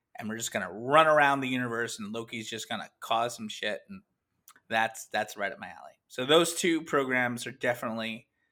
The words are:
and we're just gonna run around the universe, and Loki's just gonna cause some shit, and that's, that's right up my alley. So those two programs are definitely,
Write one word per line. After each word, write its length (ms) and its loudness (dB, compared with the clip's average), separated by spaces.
and 100 -8
we're 100 -6
just 140 -8
gonna 200 -4
run 340 6
around 340 6
the 80 -2
universe, 500 -2
and 140 -10
Loki's 380 -8
just 180 -8
gonna 200 -8
cause 360 0
some 120 -10
shit, 400 -6
and 140 -18
that's, 440 -2
that's 240 -4
right 160 -2
up 80 -14
my 60 -12
alley. 280 -18
So 160 -6
those 300 4
two 280 0
programs 640 0
are 60 -10
definitely, 720 -4